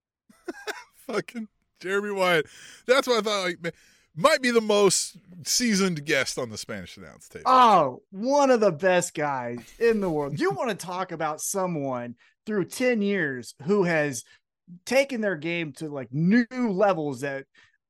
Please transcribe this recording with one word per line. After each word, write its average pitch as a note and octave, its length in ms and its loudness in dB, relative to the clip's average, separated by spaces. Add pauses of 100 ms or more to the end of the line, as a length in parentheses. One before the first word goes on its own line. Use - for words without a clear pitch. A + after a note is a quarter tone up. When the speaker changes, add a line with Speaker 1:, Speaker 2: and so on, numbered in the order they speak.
(1080)
Speaker 1:
Fucking A3 420 -8 (320)
Jeremy G3+ 320 -2
Wyatt. F3+ 340 2 (400)
That's C4 220 4
why A#3 100 2
I - 20 0
thought, G3+ 240 -2
like, F3 180 -4
man, E3+ 100 -6 (440)
might C#4 260 4
be B3 80 4
the A#3 100 4
most G#3 560 2 (280)
seasoned F#3+ 600 0
guest C#3+ 340 0
on A#2+ 120 -4
the G#2 80 -12
Spanish F#2 380 -12
announce D#2+ 320 -20
table. - 180 -12
Speaker 2:
Oh, G#3+ 640 4
one C4 400 2
of A#3+ 100 4
the G3+ 120 4
best F3+ 420 0
guys C3 440 -4 (200)
in A3+ 220 2
the F#3 100 -2
world. D3 280 -4
You F#4 120 0
wanna C#4+ 240 -2
talk F3+ 380 -8
about D#3 280 -4
someone C#3 760 -4 (300)
through G#3 200 -2
ten B3 360 0
years D#3 600 -2
who F#3+ 220 2
has D3 400 -2 (600)
taken C4+ 360 2
their G3 160 -2
game E3 380 -6
to, D#3+ 140 -10
like, C3+ 240 -10
new F#3+ 400 2
levels F#3 680 0
that C3+ 240 -8 (440)